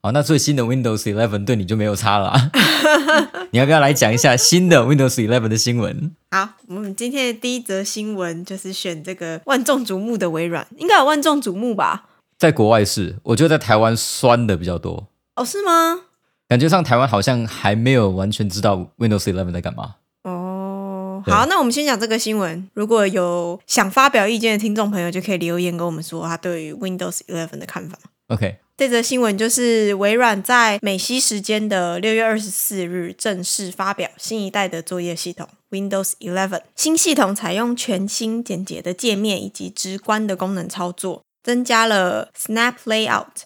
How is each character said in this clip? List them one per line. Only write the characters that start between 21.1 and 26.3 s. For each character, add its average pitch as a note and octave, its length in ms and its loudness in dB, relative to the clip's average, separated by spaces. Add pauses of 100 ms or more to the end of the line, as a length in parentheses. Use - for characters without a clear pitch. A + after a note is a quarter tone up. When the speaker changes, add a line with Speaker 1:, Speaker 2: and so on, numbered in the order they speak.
Speaker 1:
对。 G3 80 2
Speaker 2:
好， A3 120 6
那 F#4 120 0
我 D4 60 2
们 A#3 60 2
先 C#4+ 140 -2
讲 B3+ 140 0
这 A3+ 80 -4
个 A3 120 0
新 G#3+ 200 -2
闻。 F3+ 340 -4
如 G#3 140 -4
果 G#3+ 200 4
有 F3 600 -2
想 F#3+ 240 2
发 C4 180 6
表 A3 180 4
意 A3+ 120 0
见 A3 180 0
的 G#3 60 -2
听 G#3 120 -2
众 G#3 160 0
朋 G3+ 100 -2
友， F3 100 -2
就 F3+ 100 -4
可 F#3+ 140 -4
以 - 20 -2
留 E3+ 220 -2
言 F3 180 -2
跟 E3+ 80 -4
我 E3+ 60 -2
们 D#3+ 120 -8
说 E3 200 -10
他 E3 160 -6